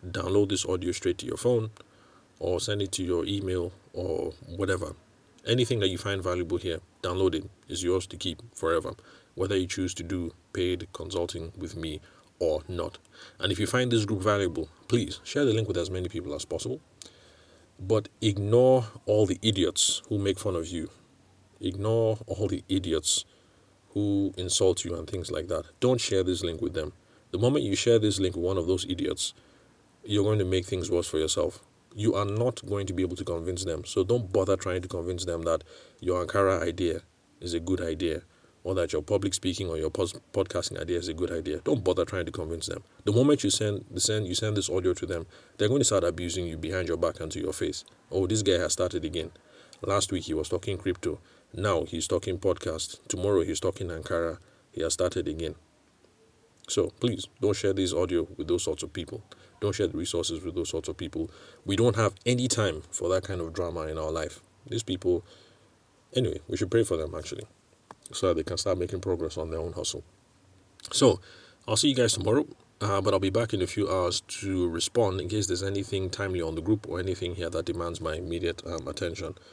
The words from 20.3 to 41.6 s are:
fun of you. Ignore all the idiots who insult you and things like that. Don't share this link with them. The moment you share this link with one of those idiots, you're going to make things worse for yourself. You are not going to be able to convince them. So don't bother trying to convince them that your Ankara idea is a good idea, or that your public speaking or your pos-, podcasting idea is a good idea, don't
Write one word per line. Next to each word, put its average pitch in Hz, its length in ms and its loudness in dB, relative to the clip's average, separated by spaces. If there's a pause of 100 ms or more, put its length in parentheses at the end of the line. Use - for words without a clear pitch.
fun 95 180 -2
of 82 100 -2
you. 87 240 -6 (680)
Ignore 110 680 2
all 98 220 -2
the - 200 -2
idiots 87 560 0 (720)
who 101 420 0
insult 92 480 2
you 85 100 -4
and 82 140 -8
things 85 220 -6
like 80 180 -4
that. 80 160 -2 (160)
Don't 127 180 6
share 98 240 2
this 90 220 0
link 82 160 -4
with 87 140 -2
them. 76 180 -4 (380)
The 90 80 -2
moment 131 260 4
you 98 100 2
share 117 240 6
this 104 220 2
link 92 160 0
with 85 80 -2
one 92 140 2
of 82 80 0
those 87 200 2
idiots, - 460 -4 (720)
you're 104 200 2
going 107 140 4
to 98 60 4
make 92 220 0
things 87 240 -2
worse 85 180 2
for 78 100 -2
yourself. 78 440 0 (320)
You 107 200 2
are 101 120 2
not 117 400 0
going 98 220 -2
to 95 40 -4
be 90 100 0
able 90 140 0
to 98 80 -6
convince 87 400 -4
them. 82 220 -4
So 98 180 2
don't 104 260 0
bother 95 260 4
trying 92 260 -2
to 92 60 -10
convince 87 360 -4
them 85 200 -2
that 82 200 2 (340)
your 90 280 0
Ankara 95 340 4
idea 85 400 0 (400)
is 85 140 -6
a 85 60 0
good 90 200 0
idea, 82 400 -2 (460)
or 92 80 0
that 87 180 0
your 78 80 0
public 98 320 0
speaking 92 360 -2
or 82 100 -2
your 78 120 0
pos-, - 280 -2 (140)
podcasting 90 480 -2
idea 85 180 0
is 85 80 -4
a 82 80 -4
good 82 160 -2
idea, 80 280 -4
don't 143 260 0